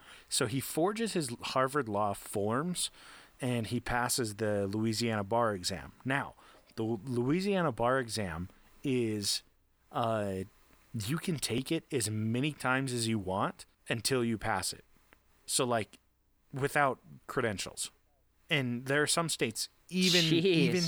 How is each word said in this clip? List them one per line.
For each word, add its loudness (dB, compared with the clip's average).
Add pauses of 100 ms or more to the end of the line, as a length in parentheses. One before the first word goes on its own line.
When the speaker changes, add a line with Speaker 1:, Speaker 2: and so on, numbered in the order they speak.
(300)
Speaker 1:
so 0
he -2
forges 0
his -2 (120)
Harvard 0
Law 0
forms, -2 (520)
and 0
he -2
passes 0
the 0
Louisiana 0
bar 2
exam. -6 (140)
Now, -4 (420)
the -2
Louisiana 0
bar 2
exam -4 (340)
is, 0 (480)
uh, 0 (600)
you -2
can -4
take -2
it 0
as 0
many 0
times 0
as 0
you 2
want -2 (240)
until 0
you 0
pass -2
it. -18 (640)
So, 0
like, -2 (540)
without 2 (280)
credentials. -4 (580)
And 0
there 2
are 2
some 2
states, -2 (200)
even, 4
Speaker 2:
Jeez. 4
Speaker 1:
even 4